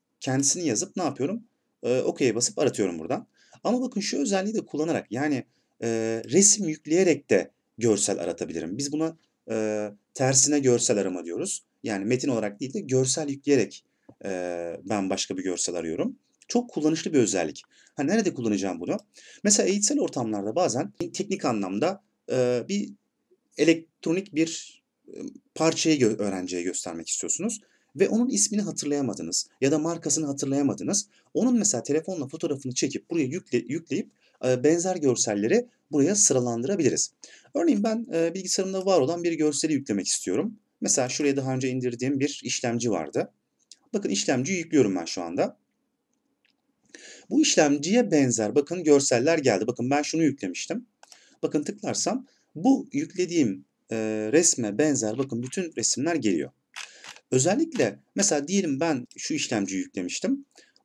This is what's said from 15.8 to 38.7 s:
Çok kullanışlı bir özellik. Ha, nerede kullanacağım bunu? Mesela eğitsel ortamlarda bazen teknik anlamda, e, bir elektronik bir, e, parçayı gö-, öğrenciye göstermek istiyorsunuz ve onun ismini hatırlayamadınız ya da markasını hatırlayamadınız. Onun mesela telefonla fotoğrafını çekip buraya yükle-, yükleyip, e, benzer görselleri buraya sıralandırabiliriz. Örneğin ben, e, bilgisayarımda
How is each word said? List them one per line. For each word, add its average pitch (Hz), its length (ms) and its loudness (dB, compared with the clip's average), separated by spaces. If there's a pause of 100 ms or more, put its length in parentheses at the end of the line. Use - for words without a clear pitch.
Çok 240 220 0
kullanışlı 160 420 0
bir 147 60 6
özellik. 92 440 0 (320)
Ha, 143 80 -6
nerede 185 320 0
kullanacağım 98 460 -2
bunu? 123 160 -4 (480)
Mesela 202 240 4
eğitsel 208 320 0
ortamlarda 110 560 -4
bazen 165 360 0 (200)
teknik 196 320 -6
anlamda, 113 580 -2 (300)
e, 123 360 0
bir 202 240 -4 (680)
elektronik 165 760 0
bir, - 480 -4 (260)
e, - 40 -18 (420)
parçayı 165 440 2
gö-, 110 200 4
öğrenciye 92 440 -4
göstermek 87 460 -6
istiyorsunuz - 520 -4 (360)
ve 170 120 2
onun 240 200 0
ismini 208 340 0
hatırlayamadınız 135 840 -4 (140)
ya 135 120 4
da 156 60 2
markasını 160 480 -2
hatırlayamadınız. 139 800 -2 (260)
Onun 240 240 4
mesela 123 240 0
telefonla 156 460 -2
fotoğrafını 139 460 -6
çekip - 360 -4
buraya 165 140 0
yükle-, 123 440 -2
yükleyip, 165 420 -4 (340)
e, 127 200 2
benzer 170 320 2
görselleri 127 680 2 (260)
buraya 151 220 4
sıralandırabiliriz. 123 1000 2 (420)
Örneğin 277 300 2
ben, 226 300 -2
e, 165 200 0
bilgisayarımda 190 520 -2